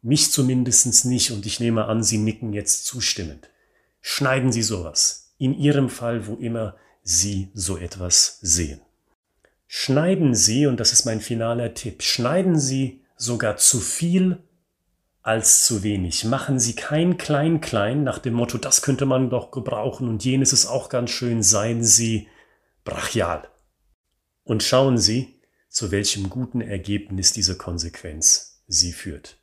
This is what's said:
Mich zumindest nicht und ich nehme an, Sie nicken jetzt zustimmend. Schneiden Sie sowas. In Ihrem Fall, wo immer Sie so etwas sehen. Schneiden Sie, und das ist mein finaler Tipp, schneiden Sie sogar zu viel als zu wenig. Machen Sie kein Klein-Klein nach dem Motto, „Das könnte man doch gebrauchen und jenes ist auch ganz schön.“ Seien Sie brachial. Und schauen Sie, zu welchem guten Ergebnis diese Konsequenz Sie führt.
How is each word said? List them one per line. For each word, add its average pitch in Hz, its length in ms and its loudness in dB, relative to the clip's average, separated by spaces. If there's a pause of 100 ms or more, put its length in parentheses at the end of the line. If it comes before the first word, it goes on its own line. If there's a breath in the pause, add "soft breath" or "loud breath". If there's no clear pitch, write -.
Mich 143 300 2
zumindest 127 720 2
nicht 123 260 0
und 104 160 -6
ich - 140 -4
nehme 113 260 0
an, 110 160 0
Sie 110 160 0
nicken 110 340 -2
jetzt - 320 -2
zustimmend. 82 640 -6 (520)
Schneiden 131 520 0
Sie 113 100 0
sowas. - 760 -2
In 131 160 0
Ihrem 143 340 2
Fall, 117 380 -4
wo 107 80 -8
immer 113 420 -6 (260 soft breath)
Sie 98 520 -2
so 95 220 -4
etwas 90 640 0
sehen. 85 400 -2 (840)
Schneiden 151 680 2
Sie, 110 320 2
und 123 120 2
das 117 140 2
ist - 120 4
mein 110 160 -2
finaler 117 540 -2
Tipp, - 280 -10
schneiden 165 560 2
Sie 135 440 -2 (140)
sogar 117 400 -2
zu - 240 4
viel 175 640 0 (800)
als 110 420 4
zu 107 180 0
wenig. 95 420 -2
Machen 131 340 0
Sie 117 160 0
kein 170 420 0
Klein-Klein 147 880 0
nach 123 140 -2
dem 117 160 -4
Motto, 120 240 0
„Das - 240 2
könnte 135 240 0
man 131 240 2
doch 120 200 -4
gebrauchen 120 560 -4
und 110 160 -2
jenes 131 300 2
ist 139 140 4
auch 127 240 -4
ganz 120 200 -2
schön.“ 117 320 -2
Seien 110 400 2
Sie 113 460 2 (560 soft breath)
brachial. - 640 -4 (960)
Und 110 200 -2
schauen 131 360 4
Sie, 110 420 -2 (300)
zu 104 200 -4
welchem 101 380 0
guten 123 320 -4
Ergebnis 101 720 -2
diese 98 240 -2
Konsequenz - 1120 -4
Sie 90 240 -2
führt. - 500 -14